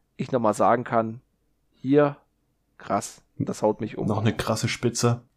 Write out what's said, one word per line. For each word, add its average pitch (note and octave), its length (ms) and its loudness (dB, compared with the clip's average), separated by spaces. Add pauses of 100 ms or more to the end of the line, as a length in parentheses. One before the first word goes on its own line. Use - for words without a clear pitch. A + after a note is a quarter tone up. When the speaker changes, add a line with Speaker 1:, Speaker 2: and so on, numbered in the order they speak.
(160)
Speaker 1:
ich - 160 -6
nochmal A2+ 220 2
sagen A#2 300 4
kann, A2+ 360 -2 (520)
hier, C#3+ 440 2 (600)
krass, - 440 -6 (160)
das - 240 -6
haut G#2+ 180 0
mich A2 180 -8
um. - 80 -4
Speaker 2:
Noch G#2 140 -2
eine G#2+ 160 0
krasse A2+ 320 -2
Spitze. A#2+ 540 0 (140)